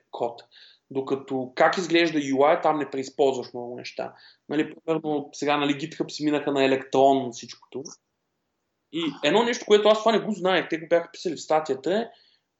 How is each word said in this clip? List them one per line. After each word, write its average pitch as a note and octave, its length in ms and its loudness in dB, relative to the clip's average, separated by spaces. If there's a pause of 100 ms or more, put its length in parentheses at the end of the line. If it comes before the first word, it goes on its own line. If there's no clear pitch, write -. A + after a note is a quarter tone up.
(100)
код. - 300 -6 (500)
Докато C3+ 680 -4
как E3 220 4
изглежда E3 400 2
U C#3 160 -2
I, D3 280 4
там D#3 160 2
не C#3 120 -6
преизползваш C3 640 -2
много A#2+ 220 -10
неща. B2 380 -12 (340)
Нали, D3+ 260 -2
примерно, D3+ 580 -4
сега, D3 240 0
нали, C#3+ 160 0
GitHub D3 360 -6
си - 160 -8
минаха D3 280 0
на C#3 120 2
електрон C3+ 680 2
всичкото. - 500 -14 (1080)
И D#3 200 -4 (120)
едно F#3 180 4
нещо, A#3+ 240 -2
което G#3 220 6
аз G#3+ 100 6
това A3+ 140 2
не G#3 80 2
го F3+ 120 -6
знаех, F3+ 380 0
те E3 80 -2
го D#3+ 100 -10
бяха E3+ 240 2
писали D#3+ 240 -6
в B2+ 40 -14
статията, D#3 540 0
е, A3+ 120 -2 (540)